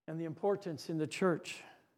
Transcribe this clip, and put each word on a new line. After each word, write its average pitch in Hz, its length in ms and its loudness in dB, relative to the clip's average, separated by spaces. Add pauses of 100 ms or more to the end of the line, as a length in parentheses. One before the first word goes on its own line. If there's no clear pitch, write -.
and 160 120 -4
the 165 60 -2
importance 165 640 -2
in 165 80 0
the 156 80 2
church. - 560 2 (360)